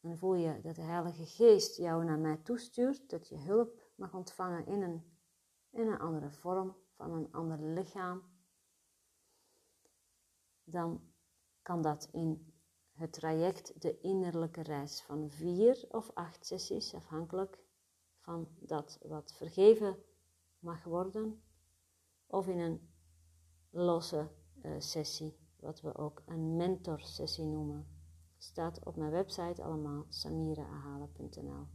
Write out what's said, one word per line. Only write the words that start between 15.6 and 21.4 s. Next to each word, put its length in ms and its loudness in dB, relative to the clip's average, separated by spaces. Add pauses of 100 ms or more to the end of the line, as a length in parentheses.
of 260 -6
acht 320 -8
sessies, 480 -6
afhankelijk 640 -6 (600)
van 300 -8 (100)
dat 440 -6
wat 300 -10
vergeven 720 8 (540)
mag 260 -8
worden, 580 -4 (840)